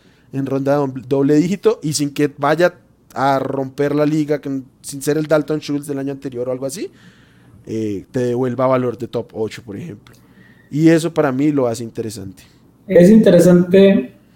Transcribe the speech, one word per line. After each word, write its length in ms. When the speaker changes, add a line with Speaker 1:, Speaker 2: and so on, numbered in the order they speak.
Speaker 1:
en 140
ronda 320
dom-, 280
doble 300
dígito, 460
y 100
sin 180
que 260
vaya 380
a 240
romper 560
la 120
liga, 340
que, 220
sin 220
ser 160
el 80
Dalton 340
Schultz 260
del 120
año 140
anterior 360
o 40
algo 120
así, 260
eh, 440
te 100
devuelva 460
valor 300
de 120
top 260
ocho, 280
por 140
ejemplo, 380
y 180
eso 240
para 200
mí 200
lo 140
hace 180
interesante. 600
Speaker 2:
Es 220
interesante, 1040